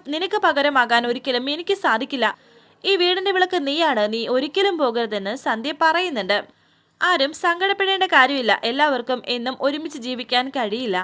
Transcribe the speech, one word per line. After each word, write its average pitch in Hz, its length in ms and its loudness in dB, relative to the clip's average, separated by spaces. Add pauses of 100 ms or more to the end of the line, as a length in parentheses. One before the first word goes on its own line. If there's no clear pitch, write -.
നിനക്ക് 370 300 -2
പകരമാകാൻ 277 680 2
ഒരിക്കലും 254 440 -2
എനിക്ക് 330 240 -2
സാധിക്കില്ല. 247 520 0 (580)
ഈ 392 120 2
വീടിൻ്റെ 370 360 2
വിളക്ക് 370 340 0
നീയാണ്, 277 460 0
നീ 226 140 -4
ഒരിക്കലും 302 520 0
പോകരുതെന്ന് 226 580 -2
സന്ധ്യ 254 440 -4
പറയുന്നുണ്ട്. 311 580 0 (600)
ആരും 320 340 2
സങ്കടപ്പെടേണ്ട 381 720 0
കാര്യമില്ല, 269 600 4
എല്ലാവർക്കും 254 600 0
എന്നും 247 340 -4
ഒരുമിച്ച് 302 380 -2
ജീവിക്കാൻ 247 500 -2
കഴിയില്ല. 233 560 -2